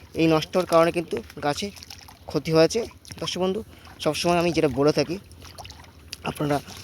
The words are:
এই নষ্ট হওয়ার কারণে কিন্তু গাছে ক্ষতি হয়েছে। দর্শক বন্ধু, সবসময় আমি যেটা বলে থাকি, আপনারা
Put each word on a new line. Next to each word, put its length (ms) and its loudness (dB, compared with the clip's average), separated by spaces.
এই 140 4
নষ্ট 200 0
হওয়ার 180 0
কারণে 260 6
কিন্তু 180 -4
গাছে 240 -2
ক্ষতি 260 -4
হয়েছে। 280 4
দর্শক 220 -6
বন্ধু, 180 -2
সবসময় 400 0
আমি 160 2
যেটা 220 2
বলে 200 4
থাকি, 180 -2
আপনারা 320 -2